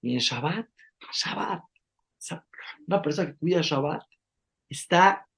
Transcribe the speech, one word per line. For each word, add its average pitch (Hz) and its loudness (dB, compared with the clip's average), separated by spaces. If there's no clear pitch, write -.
Y 123 -2
en 123 0
Shabbat, 147 -2
Shabbat, - -4
Shabbat. - -14
Una 196 0
persona 160 -2
que - -20
cuida 170 0
Shabbat 147 -2
está - 4